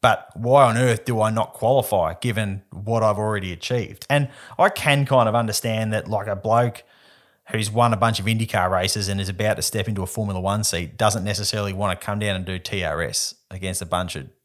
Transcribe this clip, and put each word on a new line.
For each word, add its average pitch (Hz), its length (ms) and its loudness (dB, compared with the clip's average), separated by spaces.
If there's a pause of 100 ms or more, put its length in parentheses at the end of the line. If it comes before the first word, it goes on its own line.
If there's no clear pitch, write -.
But - 340 2
why 127 300 6
on 113 120 4
earth 120 280 2
do 117 160 0
I 107 100 4
not 110 220 -2
qualify 107 640 2
given 101 480 -4 (100)
what 110 300 -2
I've 107 160 2
already 104 340 -2
achieved? - 580 -6
And 143 180 2 (300)
I 208 100 6
can 143 380 2
kind 123 220 4
of 107 80 0
understand 110 560 -2
that, 107 160 -4
like, 101 180 -2
a 104 80 -2
bloke 110 480 2 (720)
who's 107 180 -2
won 117 220 4
a 110 40 0
bunch 107 220 2
of 95 80 -4
IndyCar 110 440 0
races 95 380 0
and 98 120 -2
is 95 80 -2
about 101 280 0
to - 60 -6
step 104 260 -2
into 98 140 -4
a 90 40 -4
Formula 101 340 -4
One 101 240 -2
seat 85 320 -4
doesn't 107 260 2
necessarily 101 500 -4
wanna 95 240 -2
come 104 220 -6
down 104 160 -2
and 92 100 -4
do 92 140 -6
T 95 240 -6
R 80 200 -2
S - 320 -6 (180)
against 92 300 -6
a 90 40 -10
bunch 90 300 -4
of 69 100 -10 (180)